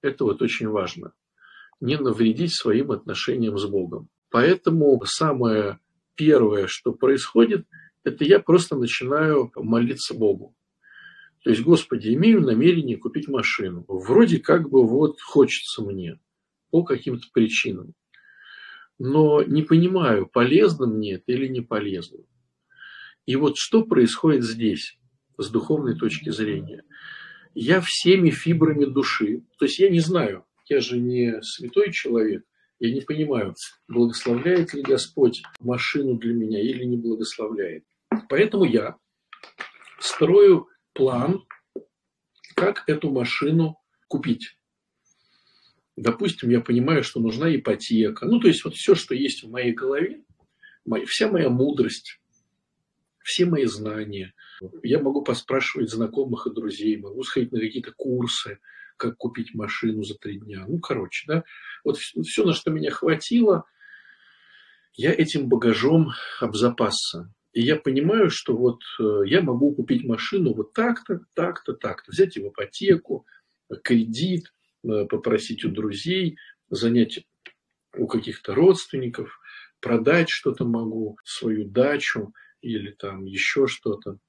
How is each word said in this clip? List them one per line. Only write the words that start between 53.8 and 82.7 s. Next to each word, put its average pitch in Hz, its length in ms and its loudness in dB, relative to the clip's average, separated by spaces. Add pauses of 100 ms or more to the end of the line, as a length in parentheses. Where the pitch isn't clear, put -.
Я 123 180 0
могу 143 220 -2
поспрашивать 127 680 -4
знакомых 117 560 -4
и 110 60 -8
друзей, 107 440 -4
могу 101 260 -12
сходить 120 280 -4
на 117 80 -4
какие-то 110 360 -8
курсы, 120 640 -6 (380)
как 117 200 -6
купить - 360 -8
машину 107 500 -4
за 104 140 -10
три 101 220 -12
дня. 101 280 -16
Ну, 165 120 -4
короче, - 480 -8
да. 160 160 -2 (400)
Вот 147 140 -2
вс-, - 260 -10
всё, - 220 -2
на 165 80 2
что - 180 -4
меня 156 200 -4
хватило, 170 760 0 (1300)
я 139 180 0
этим 156 340 0
багажом 120 640 4 (280)
обзапасся. 107 920 -2 (200)
И 113 80 -2
я 151 160 2
понимаю, 165 520 2
что - 260 -4
вот, 120 260 0 (180)
э, 107 260 0
я 160 160 2
могу 143 320 0
купить 120 300 -2
машину 123 500 -2
вот 107 200 -6
так-то, 226 480 -4 (120)
так-то, 175 400 -6
так-то. - 380 -10
Взять 185 260 0
в 101 100 -10
ипотеку, - 800 -2 (580)
кредит, 123 720 0 (300)
э, 107 220 -2
попросить - 600 -4
у 104 40 -2
друзей, 110 680 -4 (320)
занять 117 560 0 (720)
у - 120 -2
каких-то - 460 -6
родственников, 139 840 0 (400)
продать 139 500 2
что-то - 360 -4
могу, 110 580 -4
свою 107 420 -6
дачу 120 680 -2 (280)
или 104 300 -8